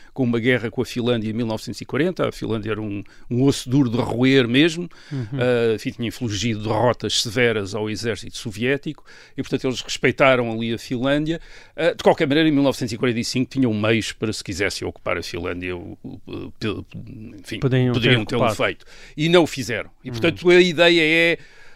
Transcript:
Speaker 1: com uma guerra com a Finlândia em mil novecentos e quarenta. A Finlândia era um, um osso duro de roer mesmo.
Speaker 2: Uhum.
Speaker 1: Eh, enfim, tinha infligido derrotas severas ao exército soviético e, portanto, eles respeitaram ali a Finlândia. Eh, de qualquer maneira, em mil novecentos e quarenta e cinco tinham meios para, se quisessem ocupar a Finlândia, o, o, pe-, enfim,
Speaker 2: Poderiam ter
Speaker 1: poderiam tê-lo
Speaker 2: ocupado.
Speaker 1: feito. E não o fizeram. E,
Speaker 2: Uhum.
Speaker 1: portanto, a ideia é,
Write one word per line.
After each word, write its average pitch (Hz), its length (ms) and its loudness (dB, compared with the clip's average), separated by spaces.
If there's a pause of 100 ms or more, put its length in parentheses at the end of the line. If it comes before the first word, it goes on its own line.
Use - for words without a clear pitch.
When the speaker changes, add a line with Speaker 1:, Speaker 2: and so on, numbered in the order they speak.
(140)
Speaker 1:
com 135 80 -2
uma 120 160 2
guerra 117 320 2
com 127 100 -4
a 113 60 -2
Finlândia 117 420 -2
em 107 40 -4
mil 117 120 -4
novecentos 110 360 -6
e 120 40 -12
quarenta. 147 440 -2
A 110 40 -4
Finlândia 110 380 -6
era 107 100 -4
um, 101 220 -6 (260)
um 123 140 0
osso 135 260 2
duro 127 220 4
de 113 80 0
roer 123 480 2
mesmo. 160 420 2 (220)
Speaker 2:
Uhum. 131 160 -4 (120)
Speaker 1:
Eh, 120 360 2
enfim, 113 160 -4
tinha 117 180 -6
infligido 107 540 -4
derrotas 110 580 0
severas 110 540 0
ao 107 160 -4
exército 104 480 -6
soviético 127 640 -4 (320)
e, 135 60 -4
portanto, 131 240 -4
eles 123 160 -2
respeitaram 127 720 2
ali 113 200 -2
a 110 60 -4
Finlândia. 147 640 -2 (340)
Eh, 165 200 0
de - 100 -8
qualquer 165 240 6
maneira, 156 200 4
em 156 40 6
mil 139 100 4
novecentos 127 300 0
e 117 40 -4
quarenta 117 220 0
e 117 60 -2
cinco 127 260 -2
tinham 127 240 2
meios 107 380 0
para, 110 200 -4
se - 120 -10
quisessem 95 420 -4
ocupar 90 320 -4
a 85 40 -6
Finlândia, 90 540 -6
o, 90 260 -14
o, 95 560 -12
pe-, 98 260 -6 (560)
enfim, - 180 -12
Speaker 2:
Poderiam 127 340 2
ter 117 60 0
Speaker 1:
poderiam 117 260 2
tê-lo 120 180 -2
Speaker 2:
ocupado. 113 220 0
Speaker 1:
feito. 98 200 -4 (320)
E 151 120 0
não 170 140 6
o 147 40 2
fizeram. 107 440 -6 (120)
E, - 60 -12
Speaker 2:
Uhum. 127 40 -8
Speaker 1:
portanto, 165 380 2
a 180 100 10
ideia 170 400 4
é, 165 380 2 (380)